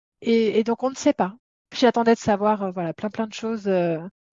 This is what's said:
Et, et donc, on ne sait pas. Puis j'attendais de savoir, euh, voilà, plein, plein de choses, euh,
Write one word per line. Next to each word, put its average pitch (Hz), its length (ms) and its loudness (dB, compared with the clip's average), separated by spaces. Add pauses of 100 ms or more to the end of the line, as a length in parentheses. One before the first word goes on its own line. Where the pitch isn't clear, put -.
(220)
Et, 226 380 2
et 226 40 4
donc, 233 200 -4
on 262 80 0
ne 262 40 -12
sait - 180 2
pas. 196 220 -2 (360)
Puis - 100 -10
j'attendais 233 320 4
de 226 60 -2
savoir, 208 440 0
euh, 190 80 -4
voilà, 170 220 -4
plein, 214 160 -8
plein 226 180 -6
de 208 60 -14
choses, 220 340 -8
euh, 175 320 0 (340)